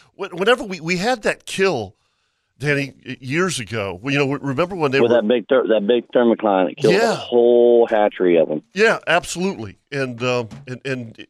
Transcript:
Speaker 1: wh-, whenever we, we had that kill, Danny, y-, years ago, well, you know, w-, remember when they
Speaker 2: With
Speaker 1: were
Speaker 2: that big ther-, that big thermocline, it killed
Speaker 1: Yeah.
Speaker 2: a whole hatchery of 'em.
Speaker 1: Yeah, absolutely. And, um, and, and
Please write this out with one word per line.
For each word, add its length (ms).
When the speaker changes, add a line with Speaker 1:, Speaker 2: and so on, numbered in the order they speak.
Speaker 1:
wh-, 160
whenever 300
we, 160
we 180
had 260
that 220
kill, 500
Danny, 360
y-, 140
years 400
ago, 420
well, 120
you 60
know, 120
w-, 180
remember 280
when 140
they 100
Speaker 2:
With 100
Speaker 1:
were 100
Speaker 2:
that 60
big 220
ther-, 180
that 180
big 280
thermocline, 580
it 60
killed 160
Speaker 1:
Yeah. 180
Speaker 2:
a 40
whole 720
hatchery 500
of 120
'em. 140
Speaker 1:
Yeah, 340
absolutely. 680
And, 320
um, 260
and, 180
and 440